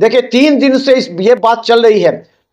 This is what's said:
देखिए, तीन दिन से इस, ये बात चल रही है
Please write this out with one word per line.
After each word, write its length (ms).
देखिए, 220
तीन 360
दिन 200
से 160
इस, 140
ये 260
बात 300
चल 180
रही 180
है 300